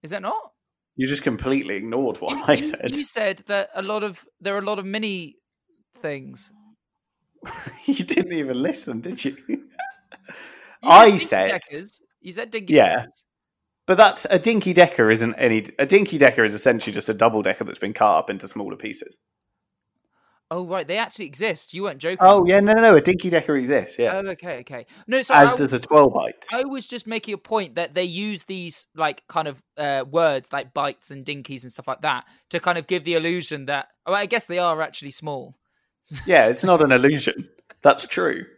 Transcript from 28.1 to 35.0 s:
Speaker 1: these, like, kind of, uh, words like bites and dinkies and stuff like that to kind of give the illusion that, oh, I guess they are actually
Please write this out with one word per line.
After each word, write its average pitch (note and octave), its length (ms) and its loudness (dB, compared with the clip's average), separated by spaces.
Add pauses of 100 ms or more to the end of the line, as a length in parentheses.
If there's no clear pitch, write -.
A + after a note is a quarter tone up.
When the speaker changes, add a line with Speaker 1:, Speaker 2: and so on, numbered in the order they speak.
Speaker 1:
these, F3+ 420 -10 (100)
like, D#3 320 -4
kind D#3+ 200 -4
of, C3+ 140 -14 (140)
uh, C#3 340 -4
words D3+ 420 0
like B2+ 220 -10
bites C#3+ 380 -6
and C3+ 120 -18
dinkies C#3 380 -12
and B2+ 100 -16
stuff - 160 -16
like C3 140 -8
that C#3 220 -4 (260)
to E3+ 100 -6
kind F3 180 -2
of D#3+ 100 -12
give F3+ 160 -4
the E3 100 -4
illusion D#3+ 520 -4
that, C#3 220 -6 (180)
oh, F3 80 -2
I G3+ 120 -2
guess A#3 200 -4
they F3 120 -6
are E3 240 -2
actually D3 300 -10